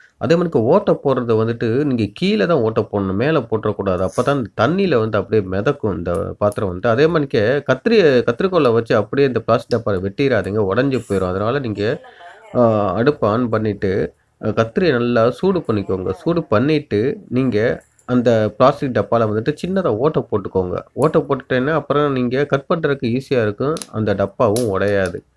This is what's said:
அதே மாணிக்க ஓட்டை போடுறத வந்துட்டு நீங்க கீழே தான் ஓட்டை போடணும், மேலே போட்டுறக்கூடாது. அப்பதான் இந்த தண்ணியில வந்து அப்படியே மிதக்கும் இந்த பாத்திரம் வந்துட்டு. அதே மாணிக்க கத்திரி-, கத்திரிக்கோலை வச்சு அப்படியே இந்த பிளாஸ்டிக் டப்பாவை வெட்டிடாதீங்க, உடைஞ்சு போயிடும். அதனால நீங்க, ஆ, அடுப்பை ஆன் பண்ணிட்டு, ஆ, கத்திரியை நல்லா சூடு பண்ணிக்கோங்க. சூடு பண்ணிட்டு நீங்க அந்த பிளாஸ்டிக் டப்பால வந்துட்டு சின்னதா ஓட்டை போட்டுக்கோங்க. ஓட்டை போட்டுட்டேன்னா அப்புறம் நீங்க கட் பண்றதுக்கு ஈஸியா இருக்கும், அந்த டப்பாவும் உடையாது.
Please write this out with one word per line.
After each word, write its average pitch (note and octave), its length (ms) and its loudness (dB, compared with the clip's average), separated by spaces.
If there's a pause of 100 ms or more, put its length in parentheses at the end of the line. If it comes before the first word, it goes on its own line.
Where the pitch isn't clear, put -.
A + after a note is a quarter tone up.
(180)
அதே C#3+ 180 0
மாணிக்க E3 260 0
ஓட்டை E3+ 420 2
போடுறத B2+ 280 0 (120)
வந்துட்டு A#2 400 -2
நீங்க A#2 300 0
கீழே G3+ 320 0
தான் E3+ 120 2
ஓட்டை A2 340 0
போடணும், G2 220 0
மேலே C#3+ 240 0
போட்டுறக்கூடாது. G#2 680 -2
அப்பதான் C3+ 280 -2
இந்த A2+ 320 -2
தண்ணியில E3 320 0
வந்து A2 180 -2
அப்படியே G2 300 0
மிதக்கும் G2 500 -2
இந்த F2+ 400 -4
பாத்திரம் G#2 360 -2
வந்துட்டு. F#2 140 -4
அதே B2+ 200 4
மாணிக்க C#3 580 0
கத்திரி-, D3 580 4
கத்திரிக்கோலை D3 500 2
வச்சு A#2 220 2
அப்படியே C3+ 320 2
இந்த A#2+ 120 -2
பிளாஸ்டிக் A#2 400 0
டப்பாவை A2 100 -4
வெட்டிடாதீங்க, G2 680 -2
உடைஞ்சு A#2 520 0
போயிடும். F#2+ 180 0
அதனால G#2 320 -2
நீங்க, A2 420 -4 (540)
ஆ, G#2+ 380 2
அடுப்பை A#2+ 360 0
ஆன் A#2 200 -2
பண்ணிட்டு, G#2+ 640 -2 (320)
ஆ, - 20 -2
கத்திரியை A#2 440 0
நல்லா A#2+ 380 2
சூடு F3+ 300 0
பண்ணிக்கோங்க. G2 520 -2
சூடு E3 320 -2
பண்ணிட்டு C#3 720 0 (100)
நீங்க B2 560 0 (220)
அந்த A#2 520 2
பிளாஸ்டிக் C#3 340 2
டப்பால G#2+ 200 0
வந்துட்டு A2+ 440 0 (120)
சின்னதா F#3 200 -2
ஓட்டை B2+ 440 0
போட்டுக்கோங்க. F#2 480 -2 (140)
ஓட்டை D#3 280 2
போட்டுட்டேன்னா C#3 500 -2
அப்புறம் D3 400 0
நீங்க B2+ 340 -2
கட் C3+ 280 -2
பண்றதுக்கு D3+ 300 -2
ஈஸியா B2 380 0
இருக்கும், A2 320 -2 (180)
அந்த G#2+ 220 -2
டப்பாவும் B2 540 0
உடையாது. F#2+ 560 -2 (140)